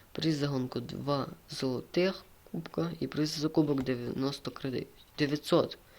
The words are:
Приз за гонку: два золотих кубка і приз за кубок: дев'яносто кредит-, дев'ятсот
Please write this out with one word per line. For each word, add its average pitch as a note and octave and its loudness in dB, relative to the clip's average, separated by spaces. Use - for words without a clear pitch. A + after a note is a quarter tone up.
Приз D#3 2
за C#3 2
гонку: B2+ 0
два C3 -2
золотих D3 0
кубка E3 -4
і C3+ -2
приз D3 0
за D#3 -2
кубок: D3 4
дев'яносто B2+ -2
кредит-, - -6
дев'ятсот D3 4